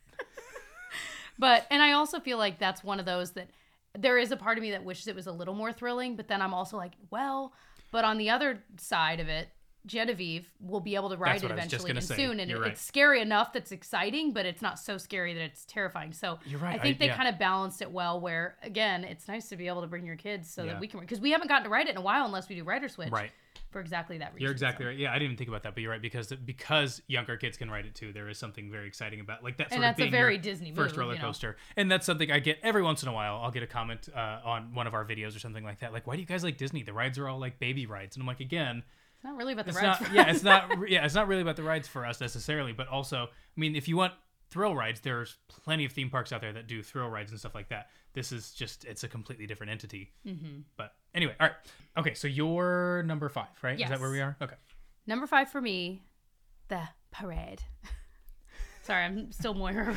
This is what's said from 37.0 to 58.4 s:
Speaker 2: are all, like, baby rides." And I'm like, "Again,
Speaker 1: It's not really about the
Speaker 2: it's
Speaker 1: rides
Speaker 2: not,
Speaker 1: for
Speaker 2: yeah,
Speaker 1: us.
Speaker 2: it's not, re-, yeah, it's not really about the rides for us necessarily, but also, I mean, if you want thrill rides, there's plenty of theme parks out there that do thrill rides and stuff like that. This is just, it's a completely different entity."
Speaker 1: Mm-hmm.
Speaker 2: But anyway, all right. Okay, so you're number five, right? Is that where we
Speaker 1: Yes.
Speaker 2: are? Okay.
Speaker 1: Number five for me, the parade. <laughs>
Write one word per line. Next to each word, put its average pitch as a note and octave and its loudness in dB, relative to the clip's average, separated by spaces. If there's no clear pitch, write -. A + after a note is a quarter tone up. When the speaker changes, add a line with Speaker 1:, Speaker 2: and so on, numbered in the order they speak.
Speaker 2:
are C#3 -2
all, C3 -4
like, B2+ -6
baby B2+ -2
rides." G2 -10
And C3 -8
I'm B2+ -4
like, B2+ -6
"Again, B2+ -2
Speaker 1:
It's - -20
not C#4 -10
really B3+ -2
about G#3+ -4
the F3+ -4
Speaker 2:
it's F3 0
Speaker 1:
rides F#3+ 6
Speaker 2:
not, G3 -2
Speaker 1:
for G3 0
Speaker 2:
yeah, - 12
Speaker 1:
us. E3 8
Speaker 2:
it's E3 0
not, F#3+ 8
re-, F#3+ 0
yeah, F3 8
it's D3+ 2
not G#3 6
really F#3+ 4
about E3 0
the D#3+ -4
rides D#3 0
for B2 -6
us A#2+ -4
necessarily, B2+ -2
but B2+ -6
also, C3 -2
I A#2+ -10
mean, D#3 0
if C#3+ -2
you E3 2
want F3+ 4
thrill F#3+ 2
rides, A#2 -2
there's A#2+ -4
plenty D#3 -2
of C3 -6
theme C3+ -4
parks B2+ -2
out A#2 -4
there G#2+ -6
that A2+ -12
do A2+ -6
thrill B2 -6
rides G#2 -8
and A2 -12
stuff - -10
like G#2 -10
that. G#2 -10
This B2+ -6
is A#2 -10
just, - -10
it's A2+ -12
a A#2+ -8
completely A2 -12
different G#2 -8
entity." G2+ -10
Speaker 1:
Mm-hmm. D#3 -10
Speaker 2:
But G#2+ -12
anyway, D3+ 2
all D#3 8
right. - 0
Okay, D3+ 0
so - -4
you're F3 2
number D3+ -2
five, D3 -4
right? C3+ -2
Is F#3 0
that C3+ 0
where C3+ -2
we C3+ -2
Speaker 1:
Yes. C#3 -2
Speaker 2:
are? C#3 -4
Okay. D#3 -12
Speaker 1:
Number A#3+ -2
five C4+ 4
for C#4+ -6
me, F#3+ -4
the E3+ -4
parade. F3+ -8
<laughs> - -12